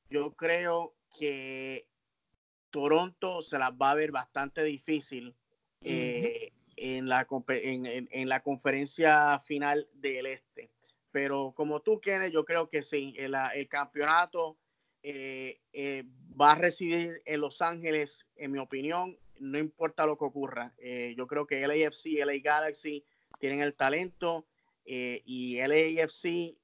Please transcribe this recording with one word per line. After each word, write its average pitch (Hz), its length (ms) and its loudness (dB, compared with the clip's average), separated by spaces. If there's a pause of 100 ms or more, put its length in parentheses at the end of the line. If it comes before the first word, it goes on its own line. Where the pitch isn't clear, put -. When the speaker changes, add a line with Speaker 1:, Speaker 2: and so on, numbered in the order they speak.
Speaker 1:
yo 147 240 -2
creo 170 640 0 (200)
que 131 720 -6 (840)
Toronto 170 720 2
se 147 160 -4
las 127 140 2
va 135 180 6
a 147 40 6
ver 151 160 0
bastante 139 520 -4
difícil, 139 720 -4 (480)
eh, 120 680 -2
Speaker 2:
Ujú. - 260 -20
Speaker 1:
en 131 320 -4
la 127 180 4
compe-, 127 360 -2
en, 127 220 -4
en, 123 260 -6
en 131 160 -4
la 131 140 2
conferencia 143 1040 4
final 147 480 0
del 135 320 -6
Este. 131 460 -12 (400)
Pero 139 440 -2
como 151 280 -2
tú, 214 180 2
Kenneth, 190 320 0
yo 156 100 4
creo 165 260 0
que 151 120 -2
sí, 139 360 -4
el, 135 180 -6 (180)
el 139 140 -6
campeonato 160 880 0 (460)
eh, 135 580 -10 (120)
eh, 139 300 -6 (360)
va 147 120 12
a 151 40 10
residir 170 680 0
en 151 160 -2
Los 147 200 -4
Ángeles, 165 760 -2
en 139 160 -10
mi 139 80 -4
opinión, 156 580 -6 (220)
no 139 180 -6
importa 156 480 -2
lo 151 120 0
que 147 80 -2
ocurra. 131 520 -6
Eh, 123 400 -8
yo 127 100 -6
creo 147 180 -2
que 139 180 -2
L 143 100 0
A 156 140 4
F 147 80 -4
C, 156 240 -2
L 143 120 2
A 139 100 -2
Galaxy 147 640 -2 (340)
tienen 139 220 -2
el 147 120 0
talento, 165 720 0 (400)
eh, 127 400 -6
y 127 320 -6
L 135 160 2
A 160 300 4
F 156 100 -2
C, 170 500 -4